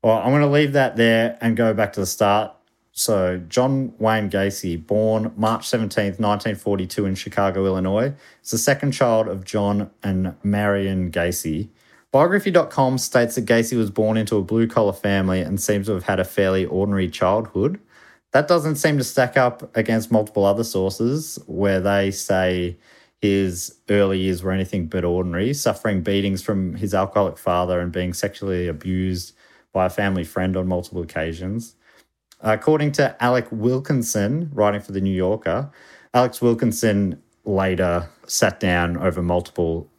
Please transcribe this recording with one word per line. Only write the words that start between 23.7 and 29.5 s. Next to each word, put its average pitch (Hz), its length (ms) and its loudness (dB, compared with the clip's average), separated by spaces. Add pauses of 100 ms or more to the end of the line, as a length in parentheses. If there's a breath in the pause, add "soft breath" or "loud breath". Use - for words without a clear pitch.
early 98 300 2
years 92 240 -2
were 92 100 -2
anything 95 360 -2
but 90 160 -4
ordinary, 90 500 0
suffering 107 480 -2
beatings 98 400 -2
from 95 340 -2
his 98 180 -4
alcoholic 95 440 0
father 90 420 0
and 87 120 -4
being 90 200 -4
sexually 92 560 -4
abused 92 640 -4 (400 soft breath)